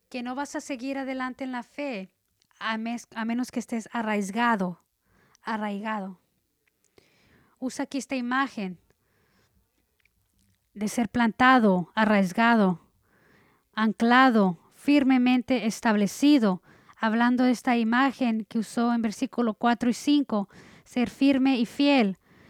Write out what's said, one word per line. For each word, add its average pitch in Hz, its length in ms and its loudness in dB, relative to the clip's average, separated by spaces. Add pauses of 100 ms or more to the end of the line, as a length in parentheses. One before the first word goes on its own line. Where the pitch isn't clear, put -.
que 247 160 -12
no 247 100 -8
vas 285 220 -8
a 294 40 -8
seguir 269 380 -8
adelante 262 460 -8
en 262 80 -10
la 240 100 -10
fe 233 480 -12 (480)
a 220 180 -6
mes-, 233 380 -8
a 220 100 -8
menos 240 280 -4
que 247 80 -6
estés - 320 -8
arraigado, 208 920 -2 (600)
arraigado. 208 800 -8 (1400)
Usa 262 240 -6
aquí 277 140 -8
esta 262 180 -8
imagen 240 640 -6 (2000)
de 208 140 -4
ser 233 200 -4
plantado, 233 880 2
arraigado, 214 880 2 (920)
anclado, 220 840 2 (160)
firmemente 254 920 2
establecido, 214 960 2 (360)
hablando 240 460 2
de 254 80 4
esta 240 240 0
imagen 233 680 0
que - 140 -6
usó 233 340 -2
en 233 100 -2
versículo 233 520 -4
cuatro 240 340 0
y 233 60 0
cinco, 262 540 0 (360)
ser 240 240 -4
firme 269 500 2
y 233 60 0
fiel, 262 540 0 (320)